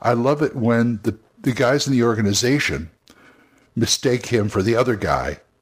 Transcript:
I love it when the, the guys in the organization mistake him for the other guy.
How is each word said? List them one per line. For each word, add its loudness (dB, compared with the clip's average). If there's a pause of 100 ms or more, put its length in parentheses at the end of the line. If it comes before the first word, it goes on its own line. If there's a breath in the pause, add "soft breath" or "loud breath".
I 0
love 0
it 0
when 0
the, -4 (240)
the 0
guys 0
in 0
the 4
organization 0 (840 soft breath)
mistake -2
him 0
for -2
the 0
other 2
guy. -2 (220)